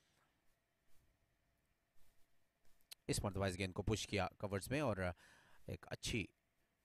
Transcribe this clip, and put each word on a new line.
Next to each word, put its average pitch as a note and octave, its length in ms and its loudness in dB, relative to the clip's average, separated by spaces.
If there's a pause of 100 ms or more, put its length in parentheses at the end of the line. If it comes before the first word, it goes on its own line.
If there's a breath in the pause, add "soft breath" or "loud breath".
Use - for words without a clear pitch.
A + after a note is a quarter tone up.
(3000)
इस - 160 2
मरतबा F#2+ 220 2
इस F2+ 100 2
गेंद F#2 180 0
को G#2 100 0
पुश G#2 220 2
किया F#2+ 220 2 (120)
कवर्स G2 300 -2
में C#3+ 120 2
और G2+ 200 2 (640 soft breath)
एक - 200 -6
अच्छी - 400 -2 (560)